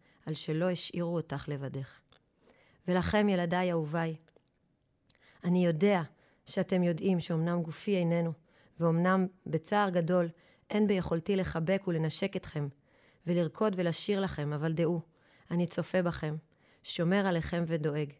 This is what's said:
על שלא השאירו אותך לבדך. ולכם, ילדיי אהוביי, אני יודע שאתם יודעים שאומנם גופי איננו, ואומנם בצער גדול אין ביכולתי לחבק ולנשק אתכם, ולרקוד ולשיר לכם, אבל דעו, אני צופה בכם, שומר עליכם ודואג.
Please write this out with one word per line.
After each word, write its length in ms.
על 80
שלא 360
השאירו 440
אותך 340
לבדך. 520
ולכם, 400
ילדיי 440
אהוביי, 440
אני 220
יודע 360
שאתם 360
יודעים 380
שאומנם 420
גופי 340
איננו, 360
ואומנם 460
בצער 440
גדול 380
אין 160
ביכולתי 500
לחבק 500
ולנשק 500
אתכם, 320
ולרקוד 500
ולשיר 440
לכם, 320
אבל 200
דעו, 280
אני 160
צופה 360
בכם, 340
שומר 440
עליכם 400
ודואג. 540